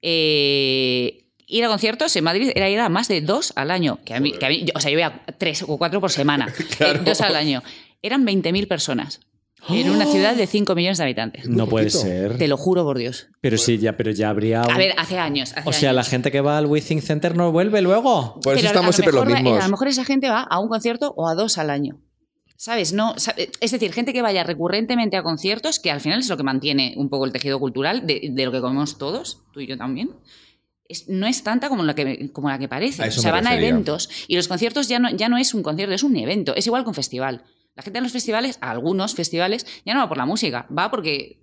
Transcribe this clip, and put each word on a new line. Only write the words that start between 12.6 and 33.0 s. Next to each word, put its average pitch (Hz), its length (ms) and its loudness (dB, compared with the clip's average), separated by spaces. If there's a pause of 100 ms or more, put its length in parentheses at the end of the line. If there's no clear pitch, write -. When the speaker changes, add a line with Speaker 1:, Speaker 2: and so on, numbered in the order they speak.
Speaker 1:
por 143 160 0
Dios. 120 300 -8 (120)
Speaker 3:
Pero 113 180 2
sí, 113 200 4
ya, 110 180 2
pero 113 140 0
ya 107 180 2
habría 110 340 2
un 120 100 4
Speaker 1:
A 160 40 4
ver, 190 220 4
hace 180 220 -4
años, 143 340 -2
hace 156 140 -4
Speaker 3:
O 139 40 0
sea, 147 180 2
Speaker 1:
años. 127 140 4
Speaker 3:
la - 60 -4
gente 131 220 0
que 139 80 2
va 147 180 2
al 151 80 2
Withing 151 340 0
Center 160 360 -2
no 170 160 2
vuelve 202 280 4
luego. 190 640 2
Speaker 2:
Por 135 120 4
eso 135 80 4
Speaker 1:
Pero 196 60 4
a - 40 4
Speaker 2:
estamos 180 160 4
Speaker 1:
lo 175 40 4
Speaker 2:
siempre 175 200 4
los 131 120 6
Speaker 1:
mejor 120 140 4
va, 131 40 2
Speaker 2:
mismos. 117 200 4
Speaker 1:
a 185 40 2
lo 196 40 2
mejor 226 180 0
esa 262 160 0
gente 269 240 0
va 226 140 2
a 175 160 0
un 214 100 -2
concierto 233 480 -2
o 165 120 0
a 165 80 0
dos 180 220 0
al 151 120 -2
año. 143 300 -4 (560)
¿Sabes? 208 360 -4
No, 214 260 0
sa-, - 180 -4 (240)
es 226 100 0
decir, 226 220 -2
gente 240 200 -2
que 247 100 -2
vaya 196 200 2
recurrentemente 196 760 0
a 180 60 0
conciertos, 190 560 -2
que 165 140 0
al 143 80 -2
final 160 200 0
es 254 80 -4
lo 175 80 -2
que 143 60 -4
mantiene 139 540 0
un 143 120 -2
poco 135 160 0
el 131 80 -2
tejido 135 280 -2
cultural 139 440 -2
de, 147 280 -2
de 131 120 0
lo 127 60 0
que 127 100 -2
comemos 135 380 -2
todos, 180 440 -8 (100)
tú 143 80 -16
y 135 80 -10
yo 135 100 -8
también, 131 320 -6 (800)
es, - 200 -14
no 190 200 -2
es 247 160 -2
tanta 247 240 -2
como 214 160 0
la 147 100 0
que, 139 380 -4
como 143 180 -4
la 135 80 -4
que 131 100 -6
parece. 208 360 -4